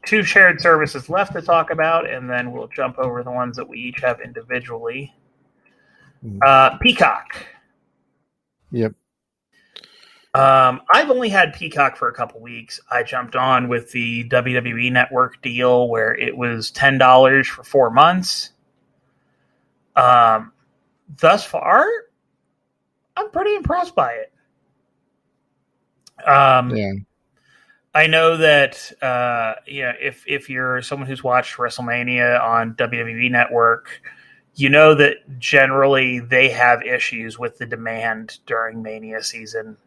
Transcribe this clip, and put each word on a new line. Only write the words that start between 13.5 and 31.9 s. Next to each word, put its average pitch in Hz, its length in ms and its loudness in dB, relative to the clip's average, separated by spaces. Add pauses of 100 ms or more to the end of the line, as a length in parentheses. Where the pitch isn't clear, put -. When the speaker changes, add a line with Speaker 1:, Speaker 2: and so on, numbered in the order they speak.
Speaker 1:
with 120 220 -6
the 117 340 -8
W 123 300 0
W 120 240 -4
E 123 120 -4
Network 127 520 -2
deal 123 460 0
where 113 260 -2
it - 220 -6
was 117 340 -6
ten 135 280 2
dollars 131 500 6
for - 160 -14
four 127 260 2
months. 170 600 0 (1500)
Um, 117 560 4 (680)
thus 185 240 4
far, 208 440 2 (1300)
I'm 427 140 -6
pretty 403 240 -2
impressed 349 400 -4
by 120 200 -2
it. 110 180 -14 (2000)
Um, 131 480 2
Speaker 2:
Yeah. 101 160 -6 (1040)
Speaker 1:
I 160 120 4
know 160 300 2
that, 147 520 2 (100)
uh, 123 540 -4 (140)
you 139 140 -10
know, 123 180 -4
if, 135 260 -10
if 139 240 -8
you're 127 320 -6
someone 139 260 -10
who's 131 140 -12
watched 123 360 -2
WrestleMania 123 840 -2